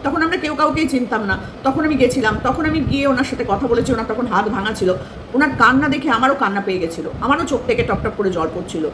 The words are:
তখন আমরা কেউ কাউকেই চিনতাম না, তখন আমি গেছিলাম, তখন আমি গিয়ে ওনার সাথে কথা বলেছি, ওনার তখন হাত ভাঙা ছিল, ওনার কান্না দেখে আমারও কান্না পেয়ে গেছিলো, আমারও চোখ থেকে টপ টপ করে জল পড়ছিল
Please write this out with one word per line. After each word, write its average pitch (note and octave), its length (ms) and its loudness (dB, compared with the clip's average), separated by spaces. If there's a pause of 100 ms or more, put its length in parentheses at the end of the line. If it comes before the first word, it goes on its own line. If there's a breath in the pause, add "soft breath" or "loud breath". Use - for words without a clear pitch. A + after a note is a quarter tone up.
তখন D#4 180 0
আমরা E4+ 140 0
কেউ D4+ 180 -2
কাউকেই D4+ 340 2
চিনতাম A#3 360 0
না, F#3+ 140 -2 (240 loud breath)
তখন C#4 220 0
আমি D4+ 100 2
গেছিলাম, A#3 480 2
তখন D#4 240 0
আমি D#4 140 0
গিয়ে C#4 260 0
ওনার C4 180 2
সাথে B3 240 -4
কথা G3+ 180 0
বলেছি, A#3 260 2
ওনার A3 160 0
তখন A#3+ 180 -2
হাত G#3 220 2
ভাঙা G#3+ 260 -2
ছিল, F#3 200 2 (400 loud breath)
ওনার C#4+ 140 4 (100)
কান্না C4 300 6
দেখে D4 220 0
আমারও C4 240 4
কান্না G3 260 0
পেয়ে F#3+ 180 -2
গেছিলো, D#3+ 320 -4 (100)
আমারও D4 240 2
চোখ B3+ 220 0
থেকে A#3 160 2
টপ A3 220 0
টপ G#3+ 120 -2
করে G3 140 0
জল D#3+ 240 0
পড়ছিল E3 400 -4